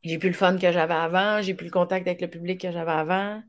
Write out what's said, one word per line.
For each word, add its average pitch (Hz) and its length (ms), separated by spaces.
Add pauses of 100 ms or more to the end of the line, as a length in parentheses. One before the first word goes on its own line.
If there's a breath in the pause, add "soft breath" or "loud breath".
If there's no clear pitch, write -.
J'ai 165 140
plus 185 120
le 175 60
fun 190 220
que 180 120
j'avais 170 240
avant, 185 480
j'ai 190 120
plus 180 140
le - 40
contact 180 340
avec 180 140
le 175 80
public 175 320
que 180 140
j'avais 165 180
avant. 190 580